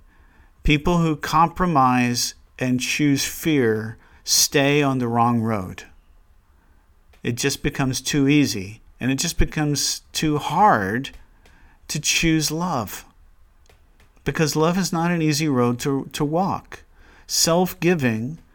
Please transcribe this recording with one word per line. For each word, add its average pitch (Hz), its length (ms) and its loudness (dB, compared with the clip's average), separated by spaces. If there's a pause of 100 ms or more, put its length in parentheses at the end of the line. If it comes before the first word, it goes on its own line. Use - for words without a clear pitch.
(640)
People 151 340 2
who 160 180 0
compromise 135 1200 2 (220)
and 127 240 -2
choose 139 420 0
fear 113 720 -2 (280)
stay 143 580 2
on 135 160 0
the 123 80 -2
wrong 117 320 2
road. 110 440 -4 (1400)
It 120 140 -4
just 139 260 -4
becomes 135 380 -2
too 139 260 0
easy, 110 540 0 (180)
and 120 100 -2
it 135 100 -2
just - 180 -6
becomes 151 640 0 (100)
too 151 260 -2
hard 135 760 2 (760)
to - 120 -6
choose 160 520 0
love. 156 540 -4 (1200)
Because 143 300 -2
love 160 220 2
is 185 160 -2
not 170 180 0
an 170 100 0
easy 156 260 0
road 123 320 2
to, 139 320 -2
to 151 140 -2
walk. 156 580 -4 (420)
Self-giving, 160 1120 0 (180)